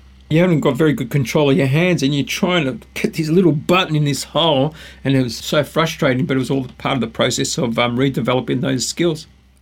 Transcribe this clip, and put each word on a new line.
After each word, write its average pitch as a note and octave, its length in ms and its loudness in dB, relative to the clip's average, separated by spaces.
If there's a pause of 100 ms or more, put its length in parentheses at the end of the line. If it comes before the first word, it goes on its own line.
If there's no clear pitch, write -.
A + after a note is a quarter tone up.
(300)
you D3+ 100 2
haven't F3 200 2
got C#3+ 160 0
very D3+ 180 2
good A#2+ 160 -4
control C#3+ 400 2
of C3+ 80 4
your C3+ 100 2
hands, D#3+ 360 2
and C#3+ 100 0
you're C#3+ 120 0
trying F3 400 0
to B2+ 120 -4 (180)
get - 180 -4
this D#3 160 -2
little E3+ 240 4
button D#3+ 420 0
in D3+ 100 2
this C#3+ 180 -2 (120)
hole, D3+ 400 2 (280)
and C#3 120 2
it C3 80 2
was A#2 140 -6
so D3+ 260 0
frustrating, C#3 640 0
but C3+ 100 0
it C3 40 0
was B2+ 120 -2
all C3+ 160 -2 (100)
part C3+ 180 -2
of B2+ 60 0
the A#2 60 -2
process B2+ 500 -2
of, A#2+ 220 0
um, A#2+ 180 0
redeveloping C3 600 0
those C3+ 260 -2
skills. E3 400 -2 (360)